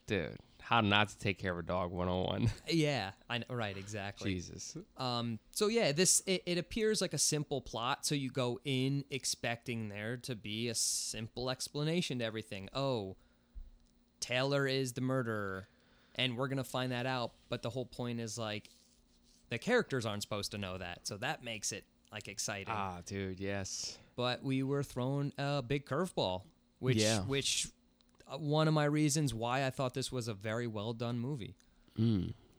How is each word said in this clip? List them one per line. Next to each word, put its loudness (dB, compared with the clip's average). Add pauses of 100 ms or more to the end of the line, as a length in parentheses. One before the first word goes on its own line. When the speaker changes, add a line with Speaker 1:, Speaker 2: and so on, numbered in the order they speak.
Speaker 1:
Dude, 2 (240)
how 4
not 6
to -16
take 0
care 0
of -2
a -6
dog 0
one 0
oh 2
one. 2 (100)
<laughs> -14
Speaker 2:
Yeah, 0 (180)
I -2
kn-, -6
right, -2
exactly. -4
Speaker 1:
Jesus. -8 (220)
Speaker 2:
Um, -2 (140)
so 2
yeah, 4
this, 4
it, 2
it 0
appears 0
like 0
a -2
simple 2
plot. -2
So 2
you 0
go 0
in 2
expecting -2
there -4
to -6
be -2
a -2
simple -2
explanation -2
to 0
everything. -6
Oh, -2 (1040)
Taylor 2
is 2
the -4
murderer, 0 (480)
and 0
we're 0
gonna -2
find -2
that -2
out. -2 (160)
But -4
the -4
whole -4
point -6
is, -6
like, -6 (800)
the -2
characters 2
aren't -2
supposed -4
to -6
know -4
that, -10
so -6
that -4
makes -6
it, -8 (260)
like, -10
exciting. -6
Speaker 1:
Ah, -4
dude, -4
yes. -4 (180)
Speaker 2:
But -2
we 0
were 0
thrown -2
a 0
big -2
curveball, 0 (360)
which, 4
Speaker 1:
Yeah. 6
Speaker 2:
which, 0 (600)
uh, -8
one 4
of 6
my 6
reasons 4
why 2
I 2
thought -2
this -2
was -4
a -4
very -2
well -2
done -2
movie. -4 (420)
Speaker 1:
Mm. 4 (260)